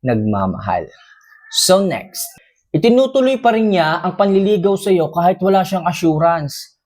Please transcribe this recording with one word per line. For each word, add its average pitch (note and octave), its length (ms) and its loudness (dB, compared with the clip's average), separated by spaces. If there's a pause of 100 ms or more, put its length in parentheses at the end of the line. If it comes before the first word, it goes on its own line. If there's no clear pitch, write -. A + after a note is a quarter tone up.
nagmamahal. G2 880 -2 (640)
So, G3 320 2
next. F#3 400 -6 (440)
Itinutuloy B3+ 720 2
pa A#3 160 2
rin A3 160 0
niya E3 320 0
ang - 120 -4
panliligaw G3 600 2
sa G3 160 -2
iyo E3 160 2
kahit F3+ 320 0
wala F#3+ 240 2
siyang F3 240 -4
assurance. D#3+ 960 -2